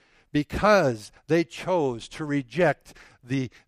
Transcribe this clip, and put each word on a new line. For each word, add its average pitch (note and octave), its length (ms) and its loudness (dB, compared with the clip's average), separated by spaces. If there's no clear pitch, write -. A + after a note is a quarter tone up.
because D3 800 2
they E3 180 2
chose D3 640 -2
to - 160 -10
reject C#3+ 680 -2
the, B2+ 260 -4